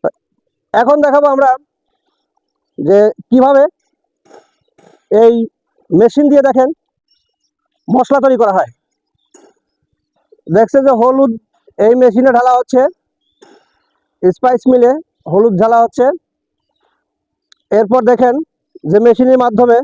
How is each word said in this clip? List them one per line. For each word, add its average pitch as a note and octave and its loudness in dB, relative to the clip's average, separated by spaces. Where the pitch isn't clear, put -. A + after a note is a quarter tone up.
তা - -4
এখন B3 0
দেখাবো D4 0
আমরা C4+ 0
যে E3+ 0
কিভাবে C4+ 2
এই A3+ 2
মেশিন A3+ 0
দিয়ে C#4 2
দেখেন B3+ 0
মশলা B3+ 0
তৈরি C4 2
করা G#3 0
হয়। C#3 -4
দেখছে G#3+ 0
যে C#4 2
হলুদ B3+ 0
এই A3+ 2
মেশিনে B3 2
ঢালা B3 0
হচ্ছে, B3+ -2
স্পাইস A#3+ -2
মিলে B3 2
হলুদ G#3 0
ঢালা A3+ 0
হচ্ছে। B3 -4
এরপর G#3+ 0
দেখেন B3 0
যে G3 2
মেশিনের B3+ 2
মাধ্যমে A#3+ 0